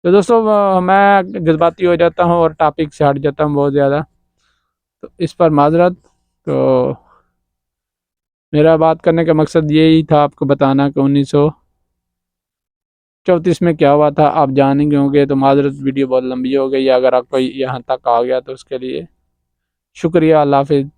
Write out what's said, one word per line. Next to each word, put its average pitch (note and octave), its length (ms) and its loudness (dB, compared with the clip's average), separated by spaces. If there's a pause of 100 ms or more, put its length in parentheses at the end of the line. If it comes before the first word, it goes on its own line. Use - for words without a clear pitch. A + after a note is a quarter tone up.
تو F3 80 0
دوستو، G#3+ 380 2 (320)
میں G3 400 2
جذباتی E3+ 640 -2
ہو F3 100 2
جاتا E3+ 280 0
ہوں F3 80 0
اور E3+ 180 2
ٹاپک D#3 440 -4
سے D3 160 0
ہٹ C#3+ 80 -2
جاتا C#3+ 260 -4
ہوں D3 120 -2
بہت C#3+ 180 0
زیادہ، C#3 280 0 (1000)
تو - 60 -18 (100)
اس E3 200 -8
پر E3+ 120 2
معذرت۔ D#3 440 0 (520)
تو C3 480 -2 (1600)
میرا D#3 240 4
بات D#3+ 260 0
کرنے E3 240 0
کا E3 80 0
مقصد D#3 380 0
یہی D#3+ 320 4
تھا، D3 200 2
آپ D3 120 -4
کو D3+ 100 -6
بتانا C#3 440 0
کہ C#3 100 -4
انیس C#3 300 0
سو D3 200 2 (1800)
چونتیس F3 360 0
میں F3 120 0
کیا D3 200 2
ہوا D3 160 2
تھا، C#3+ 240 0
آپ D3+ 220 0
جانیں C#3 360 0
گے D3 40 0
ہوں C#3 180 0
گے۔ C#3+ 120 2
تو C#3 100 -4
معذرت، C#3 460 0
ویڈیو C3+ 260 -4
بہت B2+ 160 -2
لمبی B2+ 340 -4
ہو C3+ 140 -2
گئی، C3+ 180 0
اگر B2+ 240 2
آپ B2+ 160 -2
کو C#3 80 -4
یہاں C3 420 -4
تک B2+ 280 -6
آ A#2+ 160 0
گیا B2+ 160 -4
تو C3 120 -12
اس C3 140 -16
کے C3+ 120 -12
لیے B2+ 240 -10 (920)
شکریہ۔ D#3+ 420 0
اللہ C#3+ 200 0
حافظ۔ C#3 300 0 (120)